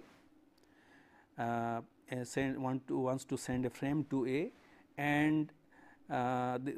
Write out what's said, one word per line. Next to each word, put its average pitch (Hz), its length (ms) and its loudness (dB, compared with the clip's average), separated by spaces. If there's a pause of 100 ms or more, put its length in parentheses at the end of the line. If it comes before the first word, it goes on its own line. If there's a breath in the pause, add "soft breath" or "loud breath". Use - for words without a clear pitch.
(1400 loud breath)
uh, 120 60 -4
uh, 117 380 0 (420)
send, 135 400 0
want 131 240 -2
to, 139 120 -2
wants 131 260 0
to 135 120 -4
send 127 300 0
a 120 40 -2
frame 143 400 0
to 135 160 2
A, 151 260 0 (440 loud breath)
and, 151 560 2 (560 loud breath)
uh, 127 500 0
the, 135 200 -4